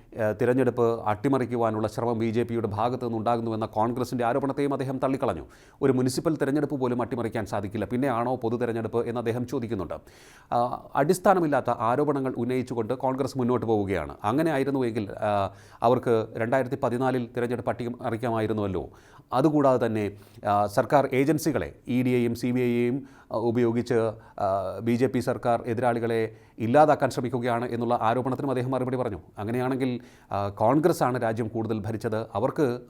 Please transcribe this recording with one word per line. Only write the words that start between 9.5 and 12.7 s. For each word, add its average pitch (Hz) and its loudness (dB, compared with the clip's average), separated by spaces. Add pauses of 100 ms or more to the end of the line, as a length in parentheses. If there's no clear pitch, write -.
ആ, 123 -2
അടിസ്ഥാനമില്ലാത്ത 156 2
ആരോപണങ്ങൾ 131 0
ഉന്നയിച്ചുകൊണ്ട് 120 -2